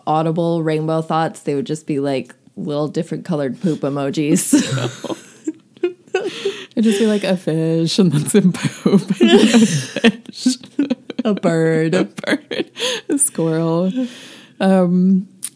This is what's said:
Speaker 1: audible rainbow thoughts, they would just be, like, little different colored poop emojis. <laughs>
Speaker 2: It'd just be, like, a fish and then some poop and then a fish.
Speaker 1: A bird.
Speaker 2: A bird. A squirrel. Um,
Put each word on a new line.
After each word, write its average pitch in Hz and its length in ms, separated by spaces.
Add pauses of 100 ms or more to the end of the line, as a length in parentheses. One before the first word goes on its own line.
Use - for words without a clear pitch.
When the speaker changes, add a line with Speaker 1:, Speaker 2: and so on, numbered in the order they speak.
Speaker 1:
audible 165 560
rainbow 160 380
thoughts, 160 400
they 151 120
would 139 140
just 156 180
be, 147 140
like, 139 340 (240)
little 147 300
different 165 360
colored 143 380
poop 156 200
emojis. 143 720
<laughs> 127 640 (1500)
Speaker 2:
It'd 233 120
just 202 160
be, 226 80
like, 208 160
a 190 140
fish 165 640
and 185 120
then 147 160
some 185 240
poop - 500 (180)
and - 100
then 359 100
a 226 260
fish. - 920 (680)
Speaker 1:
A 214 120
bird. 160 580
Speaker 2:
A 185 120
bird. - 640 (380)
A 302 100
squirrel. 165 720 (680)
Um, 185 680 (280)